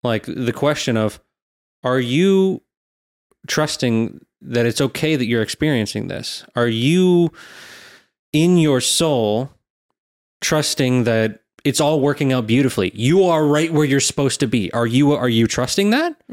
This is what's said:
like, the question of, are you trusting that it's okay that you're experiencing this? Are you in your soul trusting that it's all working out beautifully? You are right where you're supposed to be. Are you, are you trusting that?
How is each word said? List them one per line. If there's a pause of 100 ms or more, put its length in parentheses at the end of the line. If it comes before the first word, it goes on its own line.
like,
the
question
of, (600)
are
you (840)
trusting (220)
that
it's
okay
that
you're
experiencing
this? (100)
Are
you (1000)
in
your
soul (920)
trusting
that (240)
it's
all
working
out
beautifully?
You
are
right
where
you're
supposed
to
be.
Are
you,
are
you
trusting
that? (120)